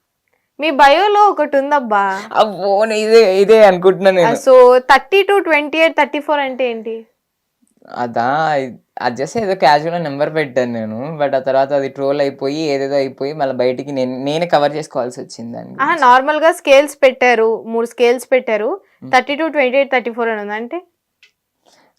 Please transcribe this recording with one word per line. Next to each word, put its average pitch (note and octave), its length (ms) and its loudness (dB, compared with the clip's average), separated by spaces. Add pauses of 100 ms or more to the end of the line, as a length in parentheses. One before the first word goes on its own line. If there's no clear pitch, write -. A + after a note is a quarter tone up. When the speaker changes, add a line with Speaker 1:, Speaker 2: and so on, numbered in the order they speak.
(600)
Speaker 1:
మీ D4+ 120 -2
బయోలో F#4 580 4
ఒకటి D4 280 -2
ఉందబ్బా. G#3+ 640 -2 (120)
Speaker 2:
అబ్బో, G3+ 520 0
నేను A3 140 -2
ఇదే, G#3+ 420 4
ఇదే G#3+ 240 6
అనుకుంటున్నా F#3 460 2
నేను. F3+ 180 2
Speaker 1:
ఆ, A#3 40 0
so, B3+ 460 6
థర్టీ C4+ 440 2
టూ G4 160 0
ట్వంటీ D4+ 380 -2
ఎయిట్ D#4+ 200 0
థర్టీ D4 220 -2
ఫోర్ D4 200 -2
అంటే C4 300 -4
ఏంటి? A3+ 380 -10 (880)
Speaker 2:
అదా, B2+ 640 -2 (440)
అది B2 220 -4
just - 160 -6
ఏదో G3 160 -2
క్యాజువల్ E3 480 2
నెంబర్ D3 300 -4
పెట్టాను C3 380 -2
నేను. A#2 520 -8
But C3+ 120 0
ఆ C3+ 40 0
తర్వాత C3+ 340 0
అది C#3 160 -2
ట్రోల్ C#3 320 -2
అయిపోయి C#3 360 -4
ఏదేదో C#3 380 -4
అయిపోయి C#3 380 -4
మళ్ళీ C#3 220 -4
బయటికి B2+ 360 -4
నేను, B2+ 320 -6
నేనే D3+ 220 -4
కవర్ D3 300 0
చేసుకోవాల్సి C#3 460 -8
వచ్చింది A#2 320 -16
దాని A#2 160 -16
Speaker 1:
ఆహా, - 160 -6
Speaker 2:
గురించి. D#4+ 160 -2
Speaker 1:
నార్మల్ C4+ 380 4
గా D#4+ 120 4
స్కేల్స్ D4 520 2
పెట్టారు, A#3+ 600 0
మూడు A3+ 220 -4
స్కేల్స్ A#3+ 460 -2
పెట్టారు. B3+ 500 -2 (220)
Speaker 2:
మ్మ్. C3 80 -16
Speaker 1:
థర్టీ C4 240 0
టూ, D#4+ 120 -4
ట్వంటీ C4+ 300 -2
ఎయిట్, C#4 140 0
థర్టీ A#3+ 200 -2
ఫోర్ A3+ 180 -6
అని G#3+ 120 -6
ఉంది G#3 120 -10
అంటే? A#3+ 300 -10 (1160)